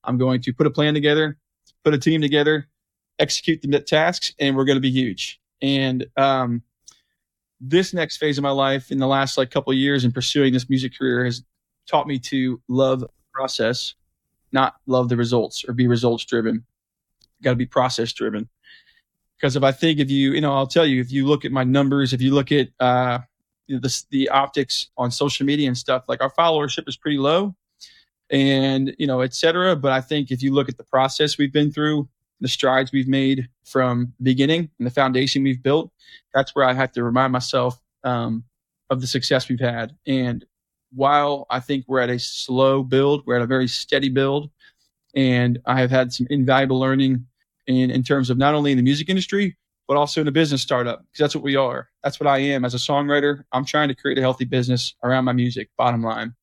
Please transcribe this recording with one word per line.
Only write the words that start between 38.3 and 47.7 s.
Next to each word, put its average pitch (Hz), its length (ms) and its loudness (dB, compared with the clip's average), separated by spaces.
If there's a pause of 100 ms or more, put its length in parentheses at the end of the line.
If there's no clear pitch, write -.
of 127 100 -2
the 127 60 -6
success 131 420 -2
we've 123 120 -4
had. 120 360 -4 (100)
And 123 380 -2 (480)
while 143 580 0
I 127 100 -2
think 131 260 -4
we're 131 140 0
at 120 100 0
a 123 80 -2
slow 135 640 0
build, 135 440 2
we're 127 100 0
at 123 60 2
a 117 40 -2
very 131 220 0
steady 139 400 -2
build. 139 420 -2 (640)
And 123 520 2
I 127 140 0
have 127 100 2
had 127 220 2
some 123 180 -4
invaluable 131 500 2
learning 131 460 0 (400)
in, 127 240 2